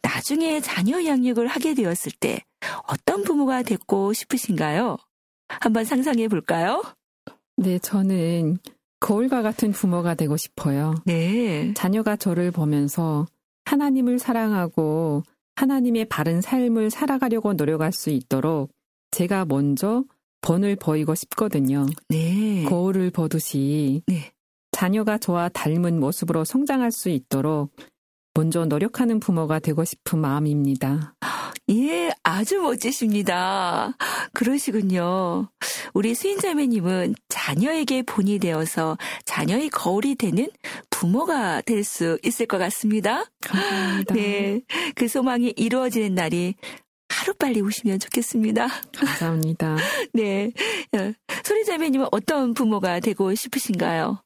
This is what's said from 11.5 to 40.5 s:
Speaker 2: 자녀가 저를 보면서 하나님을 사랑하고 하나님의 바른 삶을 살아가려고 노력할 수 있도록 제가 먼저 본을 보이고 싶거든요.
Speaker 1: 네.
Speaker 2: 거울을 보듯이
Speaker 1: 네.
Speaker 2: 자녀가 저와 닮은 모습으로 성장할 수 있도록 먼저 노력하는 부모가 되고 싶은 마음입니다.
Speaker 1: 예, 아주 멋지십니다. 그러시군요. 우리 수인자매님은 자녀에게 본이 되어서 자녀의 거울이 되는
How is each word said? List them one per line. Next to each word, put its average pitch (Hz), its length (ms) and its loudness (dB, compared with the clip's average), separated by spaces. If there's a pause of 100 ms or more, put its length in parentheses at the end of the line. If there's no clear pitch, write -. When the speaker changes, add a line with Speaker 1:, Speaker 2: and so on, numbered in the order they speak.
Speaker 2:
자녀가 214 420 0
저를 175 340 0
보면서 151 760 0 (400)
하나님을 262 520 2
사랑하고 170 1040 0 (340)
하나님의 247 500 2
바른 165 340 0
삶을 226 500 2
살아가려고 254 640 0
노력할 156 400 2
수 - 180 -4
있도록 139 600 0 (400)
제가 190 340 0
먼저 147 600 2 (380)
본을 196 340 2
보이고 156 380 0
싶거든요. 139 720 0 (220)
Speaker 1:
네. 180 600 0
Speaker 2:
거울을 185 420 2
보듯이 151 960 0
Speaker 1:
네. 165 260 -2 (400)
Speaker 2:
자녀가 208 460 0
저와 175 300 0
닮은 170 500 0
모습으로 160 460 0
성장할 262 480 0
수 - 160 -4
있도록 143 680 -2 (600)
먼저 165 320 2
노력하는 220 520 0
부모가 160 400 0
되고 156 260 0
싶은 - 360 -4
마음입니다. 147 920 0 (560)
Speaker 1:
예, 311 420 2 (100)
아주 208 380 0
멋지십니다. 202 1400 0 (380)
그러시군요. 190 1120 0 (460)
우리 220 200 2
수인자매님은 240 1000 0 (140)
자녀에게 262 760 0
본이 208 360 0
되어서 160 580 0 (280)
자녀의 202 460 -2
거울이 208 440 0
되는 208 340 0 (420)